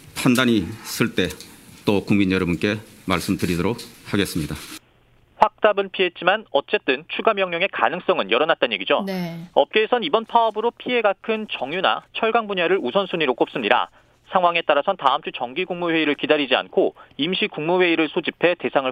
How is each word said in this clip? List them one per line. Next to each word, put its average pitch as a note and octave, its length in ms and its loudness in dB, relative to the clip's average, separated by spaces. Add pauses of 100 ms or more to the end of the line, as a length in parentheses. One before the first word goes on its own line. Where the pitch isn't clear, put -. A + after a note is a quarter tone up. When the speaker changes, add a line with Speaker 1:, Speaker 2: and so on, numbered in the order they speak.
(160)
Speaker 1:
판단이 B2 400 4
있을 G#2 580 -2
때 F#2 140 0 (580)
또 G2+ 180 2
국민 G2+ 280 4
여러분께 F#2 460 0 (260)
말씀드리도록 F2+ 720 -2 (300)
하겠습니다. F2 500 -2 (800)
Speaker 2:
확답은 G3+ 540 2
피했지만 F#3 600 -2
어쨌든 C#3+ 540 0 (100)
추가 A3+ 200 2
명령의 F#3 360 -2
가능성은 C3+ 600 0
열어놨다는 C3+ 420 2
얘기죠. G2+ 340 -2
Speaker 3:
네. F3 460 -6
Speaker 2:
업계에선 A3 500 2
이번 G3+ 220 0
파업으로 A3+ 460 2
피해가 A#3 500 0
큰 G#3+ 300 -4
정유나 C#3 540 -2 (100)
철강 A3+ 320 0
분야를 F#3 340 0
우선순위로 D#3 540 0
꼽습니다. A2+ 560 0 (400)
상황에 E3+ 320 2
따라선 D#3 340 2
다음 C#3+ 240 0
주 F#3 100 -8
정기 C3+ 360 -6
국무회의를 E3 480 0
기다리지 C#3 400 0
않고 G2+ 400 0 (240)
임시 F#3 300 -2
국무회의를 E3 600 0
소집해 F3 500 -2
대상을 C3 340 -2